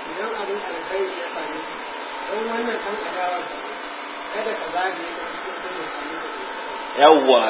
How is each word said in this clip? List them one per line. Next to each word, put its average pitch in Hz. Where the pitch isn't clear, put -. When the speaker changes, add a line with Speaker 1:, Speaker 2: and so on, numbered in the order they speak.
Speaker 1:
idan 190
abin 202
alkhairi 185
ya 170
same 156
ka, 160
don 214
wannan 233
kan 202
adawa, 180
kada 226
ka -
zagaye 175
ka 165
cikin -
sanya 175
same 147
ka. -
Speaker 2:
Yawwa, 135